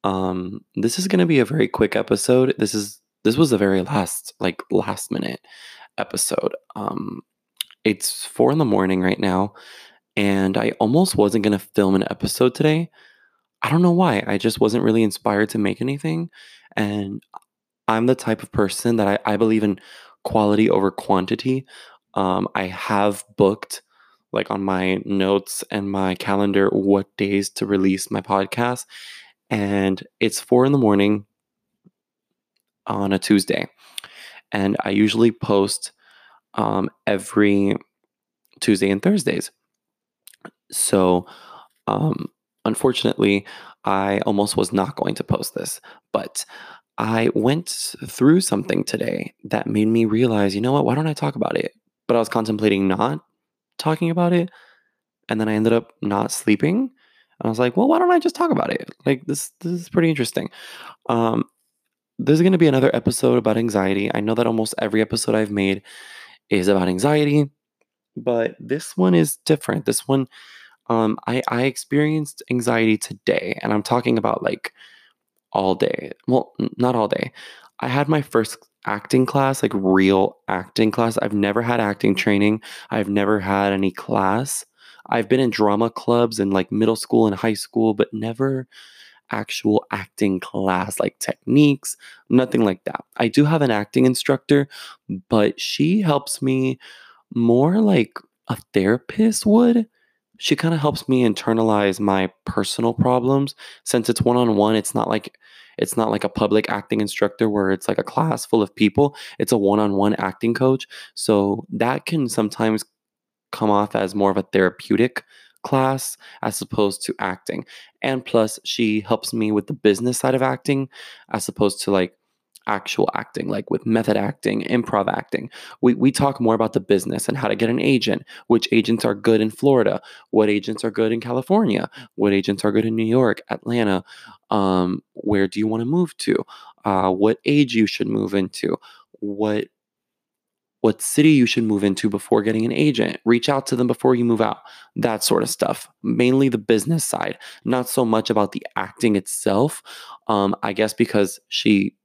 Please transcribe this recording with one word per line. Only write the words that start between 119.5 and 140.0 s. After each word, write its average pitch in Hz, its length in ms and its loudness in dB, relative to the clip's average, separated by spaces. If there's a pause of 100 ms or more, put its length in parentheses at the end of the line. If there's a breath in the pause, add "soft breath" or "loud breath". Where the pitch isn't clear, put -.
with 104 140 0
the - 80 -8
business 120 460 0
side 131 160 0
of 127 80 0
acting 135 460 -2 (420 loud breath)
as 107 180 -6
opposed - 320 -2
to, - 100 -2
like, 92 220 0 (560)
actual - 440 -2
acting, - 340 -8
like, 101 240 -6
with - 140 -4
method 110 320 0
acting, 101 460 -2
improv 113 440 -2
acting. - 420 -6 (300 loud breath)
We, 123 140 4
we 135 180 4
talk 139 300 0
more 113 120 4
about 110 200 0
the - 80 -2
business - 480 -2
and - 80 -4
how 127 100 -2
to 107 80 0
get 110 140 0
an 123 100 -2
agent, 120 440 0 (240 loud breath)
which 113 260 2
agents 113 320 0
are 110 100 0
good 110 240 2
in 110 120 0
Florida, 113 500 2 (300 loud breath)
what 107 180 4
agents 104 340 -4
are 110 80 -4
good 110 220 -2
in 117 80 -4
California, 131 680 0 (260 loud breath)
what 101 180 2
agents 98 320 -2
are 104 80 2
good 107 100 2
in 113 100 -2
New 113 120 -2
York, 117 440 2
Atlanta, 107 540 -2 (460 loud breath)
um, 92 520 0 (120)
where 98 340 0
do 95 120 -8
you 107 60 0
wanna 110 200 -2
move 165 320 -2
to, - 180 -2 (480 loud breath)
uh, 95 260 0
what 98 360 2
age 143 280 2
you 110 140 4
should - 220 -4
move 104 240 -2
into, - 420 -2 (460 loud breath)
what, 104 480 -4 (1120)